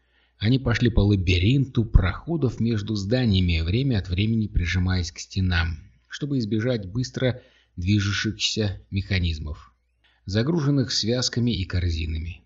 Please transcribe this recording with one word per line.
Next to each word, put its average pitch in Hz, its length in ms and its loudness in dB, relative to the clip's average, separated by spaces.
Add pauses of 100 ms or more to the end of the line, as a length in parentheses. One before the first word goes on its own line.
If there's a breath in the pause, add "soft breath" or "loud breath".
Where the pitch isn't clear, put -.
(380)
Они 123 220 2
пошли 120 280 2
по - 120 4
лабиринту 101 840 4
проходов 123 760 0
между 110 340 -2
зданиями, 98 680 2
время 113 380 0
от 92 100 -4
времени 107 380 0
прижимаясь 90 640 0
к - 80 -18
стенам, 85 640 -2 (280)
чтобы 143 300 -4
избежать 110 480 -2
быстро 123 560 -4 (340 loud breath)
движущихся 101 1040 0 (100)
механизмов, 85 840 -4 (520 soft breath)
загруженных 139 680 0
связками 120 580 0
и 92 140 -2
корзинами. 82 800 -4